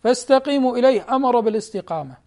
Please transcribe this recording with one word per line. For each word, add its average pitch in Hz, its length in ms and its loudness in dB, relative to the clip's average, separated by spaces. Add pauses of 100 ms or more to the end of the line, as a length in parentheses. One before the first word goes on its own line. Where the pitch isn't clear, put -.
"فاستقيموا 262 720 0
إليه"، 247 380 2
أمر 254 240 2
بالاستقامة 180 880 -6